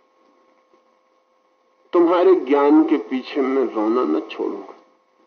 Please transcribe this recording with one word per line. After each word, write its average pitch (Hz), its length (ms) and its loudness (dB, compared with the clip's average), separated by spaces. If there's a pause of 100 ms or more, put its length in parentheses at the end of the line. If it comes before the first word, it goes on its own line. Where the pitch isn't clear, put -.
(1900)
तुम्हारे 175 420 4
ज्ञान 143 500 4
के 156 120 0
पीछे 131 440 -6
मैं 131 340 -2
रोना 120 440 -2
न - 20 -4
छोड़ूंगा।" - 540 -10 (520)